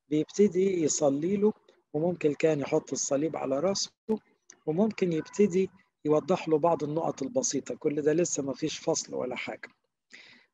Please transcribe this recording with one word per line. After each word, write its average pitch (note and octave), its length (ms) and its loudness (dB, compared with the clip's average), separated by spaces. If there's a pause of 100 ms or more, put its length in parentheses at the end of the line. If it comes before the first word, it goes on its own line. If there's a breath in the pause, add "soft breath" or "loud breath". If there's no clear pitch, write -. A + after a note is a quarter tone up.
بيبتدي F3+ 760 2
يصلي D3 540 2
له، G#3 160 4 (400 soft breath)
وممكن E3 380 0
الكاهن D#3 300 2
يحط C3+ 320 -2
الصليب C#3+ 440 -2
على C3+ 240 -2
راسه، F#3+ 300 -2 (760)
وممكن F#3 460 0
يبتدي F#3 580 2 (340 soft breath)
يوضح D3+ 440 2
له D#3 100 4
بعض D3+ 260 2
النقط D3+ 380 -4
البسيطة. B2+ 520 -2
كل D3 280 -2
ده D3 100 4
لسه E3 300 0
ما C3+ 120 -4
فيش - 240 -6
فصل - 360 -4
ولا B2+ 220 -4
حاجة. - 320 -10 (840 loud breath)